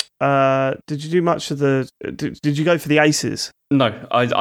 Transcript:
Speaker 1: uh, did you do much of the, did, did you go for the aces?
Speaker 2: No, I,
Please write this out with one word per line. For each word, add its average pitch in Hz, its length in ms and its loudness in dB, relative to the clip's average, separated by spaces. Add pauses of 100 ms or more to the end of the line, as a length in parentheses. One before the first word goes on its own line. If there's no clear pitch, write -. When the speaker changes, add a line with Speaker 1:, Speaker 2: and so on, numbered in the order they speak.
(220)
Speaker 1:
uh, 135 540 2 (100)
did 147 180 -8
you 156 60 -12
do 175 140 2
much 165 260 -2
of 143 80 -4
the, 135 320 0 (260)
did, - 260 -8
did 147 140 0
you 156 80 -2
go 170 140 2
for - 100 -8
the 147 120 4
aces? 151 500 0 (220)
Speaker 2:
No, 135 160 4 (240)
I, 120 180 2 (120)